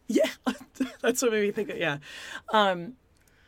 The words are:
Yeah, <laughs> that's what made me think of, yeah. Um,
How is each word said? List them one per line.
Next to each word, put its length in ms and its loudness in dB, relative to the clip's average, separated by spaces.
Yeah, 220 2
<laughs> 540 -6
that's 220 0
what 100 2
made 120 2
me 80 2
think 180 -4
of, 80 -8
yeah. 200 0
Um, 440 2